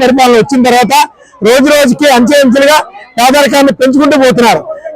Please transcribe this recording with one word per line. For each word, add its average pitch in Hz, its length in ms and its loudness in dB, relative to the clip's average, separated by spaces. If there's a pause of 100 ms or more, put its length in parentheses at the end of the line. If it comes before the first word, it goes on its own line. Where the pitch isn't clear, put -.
పరిపాలన 254 340 2
వచ్చిన 247 260 0
తర్వాత 247 320 0 (480)
రోజు 262 280 2
రోజుకి 294 380 0
అంచె 262 320 2
అంచెలుగా 277 380 2 (400)
పేదరికాన్ని 277 540 0
పెంచుకుంటూ 277 460 0
పోతున్నారు. 240 420 0 (360)